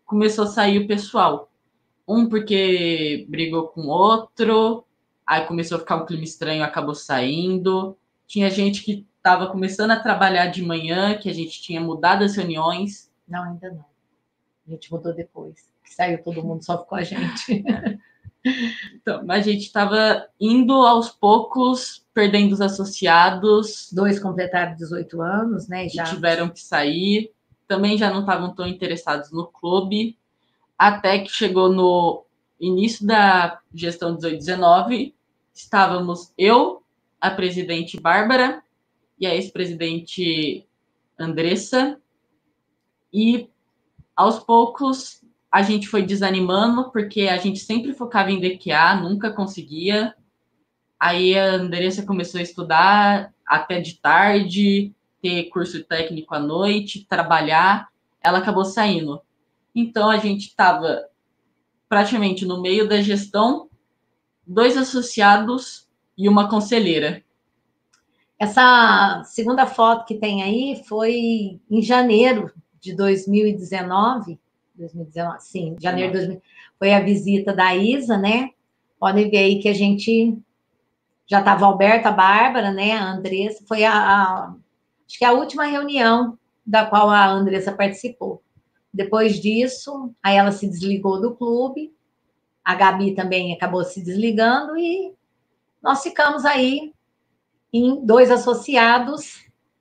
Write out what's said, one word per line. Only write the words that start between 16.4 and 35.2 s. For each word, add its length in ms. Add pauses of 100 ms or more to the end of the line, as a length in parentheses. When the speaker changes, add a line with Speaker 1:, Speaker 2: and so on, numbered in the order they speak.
Speaker 2:
mundo, 220
só 160
ficou 160
a 60
gente. 600
<laughs> 460 (840)
Speaker 1:
Então, 300
mas 200
a 60
gente 180
tava 560 (140)
indo 340
aos 360
poucos, 1040
perdendo 400
os 80
associados. 1300
Speaker 2:
Dois 260
completaram 600
dezoito 440
anos, 460
né, 200
Speaker 1:
E 20
Speaker 2:
já. 160
Speaker 1:
tiveram 420
que 140
sair. 720 (340)
Também 300
já 120
não 160
tavam 300
tão 100
interessados 640
no 160
clube. 720 (600)
Até 420
que 100
chegou 400
no 540 (340)
início 480
da 540 (140)
gestão 420
dezoito 220
dezenove, 760 (400)